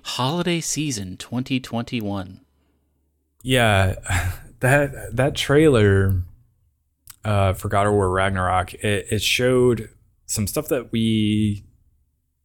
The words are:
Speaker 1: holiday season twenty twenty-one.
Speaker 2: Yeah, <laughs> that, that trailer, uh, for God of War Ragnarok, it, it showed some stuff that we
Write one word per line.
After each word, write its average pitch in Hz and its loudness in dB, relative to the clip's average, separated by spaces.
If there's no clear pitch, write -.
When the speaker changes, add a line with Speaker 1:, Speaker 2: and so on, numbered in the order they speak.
Speaker 1:
holiday 170 -4
season 110 -6
twenty 127 -6
twenty-one. 101 -8
Speaker 2:
Yeah, 107 2
<laughs> - -20
that, 139 0
that 135 0
trailer, 101 4
uh, 101 2
for 98 -6
God 101 2
of 104 2
War 98 2
Ragnarok, 92 0
it, 104 -2
it 107 -2
showed 123 2
some 104 -4
stuff - -6
that 123 -4
we 107 0